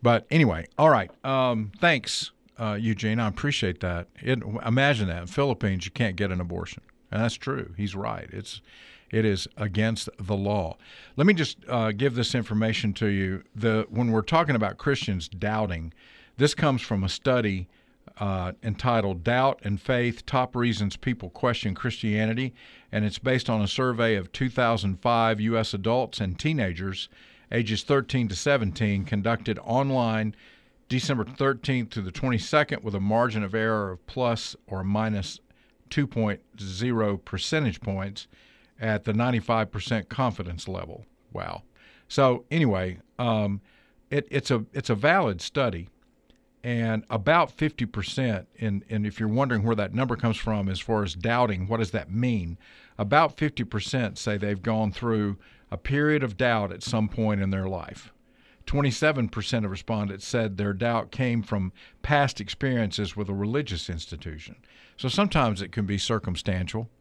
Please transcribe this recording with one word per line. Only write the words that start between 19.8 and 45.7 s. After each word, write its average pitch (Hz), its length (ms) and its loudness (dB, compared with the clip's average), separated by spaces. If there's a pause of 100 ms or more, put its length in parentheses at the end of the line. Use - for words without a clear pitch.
Faith, 120 460 0
Top 127 300 0
Reasons 107 400 0
People 110 360 -4
Question 117 440 0
Christianity, 113 760 -2 (400)
and 107 100 0
it's 104 160 -2
based 131 300 0
on 110 120 2
a 101 60 2
survey 117 480 2
of 95 160 -4
two 131 180 0
thousand 110 520 2
five 113 400 4
U 113 160 2
S 110 160 0
adults 113 480 0
and 92 180 -2
teenagers 95 720 -2 (420)
ages 107 320 0
thirteen 131 460 2
to 95 80 -6
seventeen 107 680 2
conducted 107 600 -2
online 117 680 0 (540)
December 127 380 0
thirteenth 127 680 0
through 107 120 -6
the 92 80 -6
twenty-second 131 760 0
with 101 100 -4
a 98 60 0
margin 110 420 2
of 95 100 -6
error 110 380 0
of 90 160 -14
plus 120 480 -2 (100)
or 95 160 -6
minus 104 600 -2 (480)
two 143 180 0
point 107 320 0 (180)
zero 104 600 0
percentage 127 640 -2
points 98 480 -6 (500)
at 110 240 0
the 113 80 -2
ninety-five 113 640 2
percent 104 340 -2
confidence 95 640 -4
level. 90 360 -10 (280)
Wow. 50 300 -8 (440)
So 127 420 4
anyway, 95 500 2 (200)
um, 107 400 2 (500)
it, 143 220 -2
it's 139 200 -2
a, 113 200 2
it's - 180 -8
a 123 60 4
valid 135 460 2
study, 98 480 -4 (760)